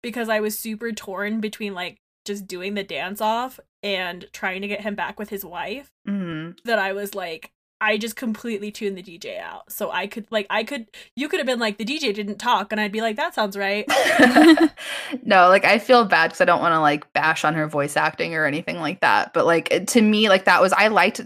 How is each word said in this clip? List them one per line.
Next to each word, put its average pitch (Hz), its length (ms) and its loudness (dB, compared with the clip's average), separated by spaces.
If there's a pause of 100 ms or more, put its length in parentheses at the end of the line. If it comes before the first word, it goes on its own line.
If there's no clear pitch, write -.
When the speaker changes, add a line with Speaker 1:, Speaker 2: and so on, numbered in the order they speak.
Speaker 1:
because 233 280 -6
I 214 100 2
was 214 180 -2
super 226 360 -8
torn 208 480 -4
between, 214 340 -6
like, 175 220 -8 (280)
just 202 220 -8
doing 185 280 -8
the 202 100 -4
dance 175 360 -8
off 233 380 -2 (240)
and 185 500 -6
trying 190 300 -4
to 202 60 -6
get 202 140 -6
him 208 120 -6
back 180 240 -8
with 208 120 -10
his 196 140 -8
wife 180 440 -10 (200)
Speaker 2:
Mm-hmm. 170 440 -6 (140)
Speaker 1:
that 233 120 0
I 190 140 -2
was 202 240 -8
like, 170 340 -10 (320)
I 220 140 0
just 220 180 -6
completely 214 560 -6
tuned 202 280 -8
the 175 40 -18
D 175 160 -20
J 98 200 -12
out. 85 340 -14
So - 180 -6
I 185 160 -4
could, 214 240 -12
like, 208 200 -2
I 220 140 0
could, 233 220 -10 (300)
you 285 120 -6
could 370 120 -2
have 254 60 -2
been 247 120 0
like, 214 200 -4
"The 226 60 -6
D 277 140 -4
J 254 140 -2
didn't 208 260 -6
talk," 208 340 0
and 214 80 -2
I'd 208 120 -2
be 220 80 -4
like, 220 160 -2
"That 311 180 -4
sounds 202 220 -2
right." 202 320 -2
Speaker 2:
<laughs> 294 840 6 (540)
No, 185 240 8
like, 196 160 6
I 202 140 4
feel 240 260 6
bad 165 260 2
'cause - 100 -6
I 180 40 6
don't 175 160 4
wanna, 160 200 2
like, 151 340 2
bash 156 300 0
on 151 100 2
her 156 120 -2
voice 143 300 -2
acting 160 380 -2
or 156 100 0
anything 151 360 -4
like 160 200 -4
that. - 320 2
But, 160 140 2
like, 165 260 2
it, 185 160 -2
to 233 140 4
me, 214 260 4
like, 196 160 4
that 180 180 6
was, 190 100 4
I 202 160 4
liked 202 380 2